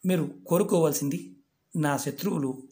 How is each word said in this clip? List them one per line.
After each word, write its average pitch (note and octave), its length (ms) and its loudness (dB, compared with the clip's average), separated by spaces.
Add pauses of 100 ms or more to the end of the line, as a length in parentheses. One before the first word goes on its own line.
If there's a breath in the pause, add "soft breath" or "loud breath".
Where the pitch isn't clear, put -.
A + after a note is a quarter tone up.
మీరు F3+ 280 0 (120)
కోరుకోవాల్సింది, E3 880 2 (400)
"నా D3 200 2
శత్రువులు C#3 760 -4